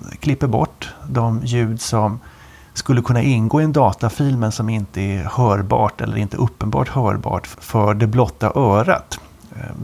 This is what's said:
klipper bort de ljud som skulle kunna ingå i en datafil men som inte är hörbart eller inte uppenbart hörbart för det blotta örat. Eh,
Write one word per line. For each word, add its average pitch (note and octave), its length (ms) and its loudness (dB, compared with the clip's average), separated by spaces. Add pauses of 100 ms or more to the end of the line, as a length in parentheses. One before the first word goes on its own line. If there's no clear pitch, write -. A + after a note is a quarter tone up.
(200)
klipper C#3+ 280 0
bort - 460 -2 (140)
de A#2 360 0
ljud A#2 380 0
som G#2+ 380 0 (540)
skulle B2 280 2
kunna A#2+ 200 2
ingå B2 400 2
i - 20 2
en D#3 100 2
datafil C3 640 0
men A2 140 0
som A2 180 -4
inte G#2 320 -4
är G2 220 -2
hörbart G#2 800 0
eller G#2+ 160 -4
inte G#2 200 -4
uppenbart B2+ 520 -2
hörbart G#2 580 -2
för G#2+ 460 0
det A2 140 2
blotta G#2+ 480 2
örat. B2 640 2 (360)
Eh, - 60 -12 (220)